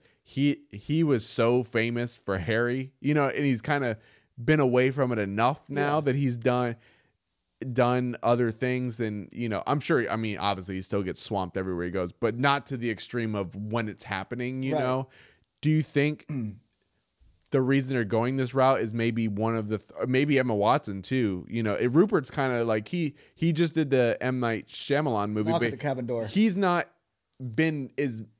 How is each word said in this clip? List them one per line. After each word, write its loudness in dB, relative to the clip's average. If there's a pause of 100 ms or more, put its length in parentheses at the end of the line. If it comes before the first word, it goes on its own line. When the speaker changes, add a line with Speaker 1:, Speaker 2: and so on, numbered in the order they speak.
(240)
Speaker 1:
he, 0 (100)
he 0
was 2
so 2
famous -2
for -4
Harry, -2
you 0
know, 4
and -2
he's 2
kinda -2 (440)
been 4
away 4
from 0
it 0
enough 0
now 0
Speaker 2:
Yeah. 2
Speaker 1:
that 2
he's 2
done, 2 (960)
done 2
other 4
things. -2
And, -4
you -4
know, -2
I'm 2
sure, 0
I -2
mean, -2
obviously -2
he -4
still -2
gets -6
swamped -4
everywhere -4
he -6
goes, -4
but -2
not 2
to -6
the -4
extreme -4
of -4
when -4
it's -12
happening, -6
you -2
Speaker 2:
Right. 0
Speaker 1:
know? -2 (540)
Do 2
you 4
think -2
Speaker 2:
<clears throat> -6 (1160)
Speaker 1:
the 2
reason 2
they're 2
going 0
this -2
route 4
is -4
maybe 0
one 0
of -4
the, 0
th-, -6
maybe 2
Emma 2
Watson 0
too, -2
you -2
know, 0
if 0
Rupert's 4
kinda 0
like, 0
he, -4 (200)
he 0
just 0
did 0
the 4
M. -2
Night -2
Shyamalan -2
movie, 0
Speaker 2:
Knock 2
at 2
Speaker 1:
but -4
Speaker 2:
the -8
Cabin -4
Door. -4
Speaker 1:
he's 2
not 0 (680)
been 0
as -2 (160)